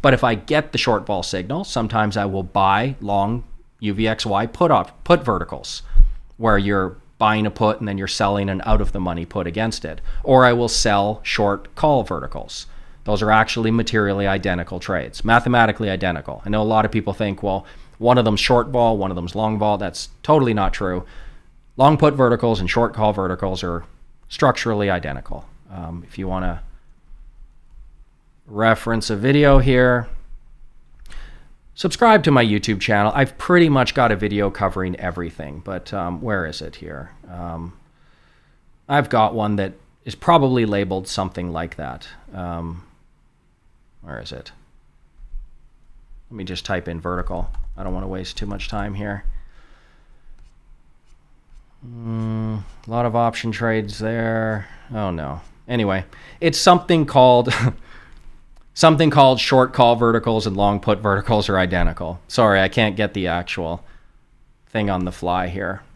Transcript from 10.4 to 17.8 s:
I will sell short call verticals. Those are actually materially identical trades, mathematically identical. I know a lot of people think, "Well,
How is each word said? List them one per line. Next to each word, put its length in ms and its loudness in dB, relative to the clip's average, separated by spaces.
I 80 6
will 160 0
sell 560 2
short 500 -2
call 300 2
verticals. 600 -8
Those 200 0
are 100 4
actually 400 4
materially 560 0
identical 500 -2
trades, 460 -6
mathematically 680 4
identical. 540 -4
I 40 -10
know 140 0
a 120 0
lot 100 4
of 80 -2
people 200 -2
think, 300 -4
"Well, 240 -4